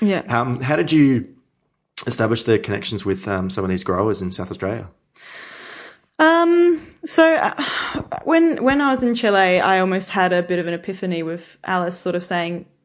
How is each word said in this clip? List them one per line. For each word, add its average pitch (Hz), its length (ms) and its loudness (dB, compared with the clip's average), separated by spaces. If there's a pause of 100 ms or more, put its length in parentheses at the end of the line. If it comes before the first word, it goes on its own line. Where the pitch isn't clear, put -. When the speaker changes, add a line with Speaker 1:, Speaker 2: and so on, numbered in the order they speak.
Speaker 1:
Yeah. 196 260 0
Speaker 2:
Um, 123 320 -2
how 135 160 0
did 160 160 0
you 139 420 4 (720)
establish 113 360 0
the 110 160 2
connections - 480 -6
with, 95 200 -4
um, 95 220 -2
some 95 160 -4
of 95 60 -2
these 92 140 -2
growers 98 360 0
in 92 100 -6
South 90 200 -8
Australia? 98 400 -8 (1300)
Speaker 1:
Um, 339 680 4 (220)
so, 320 180 4 (100)
uh, - 200 0 (680)
when, 330 400 2
when 277 160 2
I 277 100 2
was 254 140 0
in 240 100 2
Chile, 190 460 4
I 190 180 4
almost 185 320 0
had 180 220 2
a 180 100 2
bit 175 160 -2
of 170 80 -4
an 170 80 -4
epiphany 180 480 -6
with 165 400 -10
Alice 180 340 -2
sort 180 200 -4
of 180 80 -6
saying, 175 420 -4 (180)